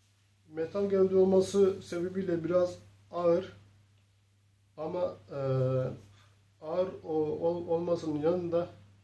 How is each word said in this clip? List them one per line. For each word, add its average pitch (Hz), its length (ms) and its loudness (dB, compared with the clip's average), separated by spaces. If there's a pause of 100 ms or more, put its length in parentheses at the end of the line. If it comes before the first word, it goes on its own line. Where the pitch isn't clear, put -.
(480)
Metal 160 420 -4
gövde 190 260 2
olması 190 680 4
sebebiyle 175 640 -4
biraz 180 340 0 (340)
ağır. 175 460 0 (1200)
Ama, 175 400 -6 (140)
e, 143 60 -10 (1200)
ağır 180 320 -2 (100)
o-, 156 440 0
ol-, 170 200 -2
olmasının 165 540 -2
yanında 170 480 0 (340)